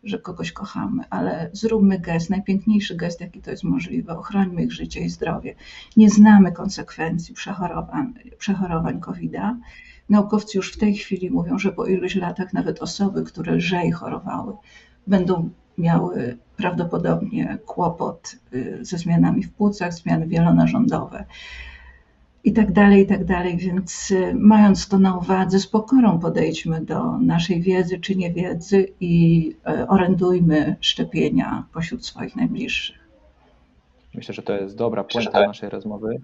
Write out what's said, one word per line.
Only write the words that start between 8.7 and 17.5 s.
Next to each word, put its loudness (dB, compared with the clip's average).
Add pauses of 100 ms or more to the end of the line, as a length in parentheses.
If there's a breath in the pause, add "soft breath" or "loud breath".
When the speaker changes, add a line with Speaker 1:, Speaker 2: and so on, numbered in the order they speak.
Speaker 1:
kowida. -6 (520 loud breath)
Naukowcy 2
już -6
w -16
tej 2
chwili -6
mówią, -2
że -2
po -6
iluś -2
latach -4
nawet -4
osoby, -4
które -6
lżej 0
chorowały, -8 (500 soft breath)
będą 0 (280)
miały -2 (180)
prawdopodobnie -4